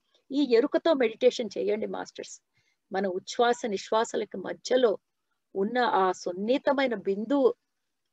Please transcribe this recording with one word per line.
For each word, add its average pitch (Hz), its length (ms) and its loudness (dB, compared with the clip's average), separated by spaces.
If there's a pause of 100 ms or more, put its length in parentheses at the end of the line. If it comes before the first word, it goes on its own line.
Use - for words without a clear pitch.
(300)
ఈ 277 200 0
ఎరుకతో 285 440 4
meditation 240 640 0
చేయండి 208 280 -2
మాస్టర్స్. - 540 -12 (520)
మన 196 140 -2
ఉచ్ఛ్వాస 233 600 0
నిశ్వాసలకి 220 720 -2
మధ్యలో 196 640 0 (560)
ఉన్న 214 240 -2
ఆ 190 340 2
సున్నితమైన 247 800 0
బిందువు, 214 600 0 (580)